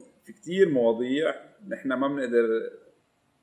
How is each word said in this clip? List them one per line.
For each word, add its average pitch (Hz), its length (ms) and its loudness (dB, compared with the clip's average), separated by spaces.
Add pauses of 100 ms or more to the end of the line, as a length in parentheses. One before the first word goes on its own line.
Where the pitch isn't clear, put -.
(240)
في 117 100 -20
كتير 180 360 2
مواضيع 127 680 0 (340)
نحن - 240 -6
ما 135 140 0
بنقدر، 120 400 0 (960)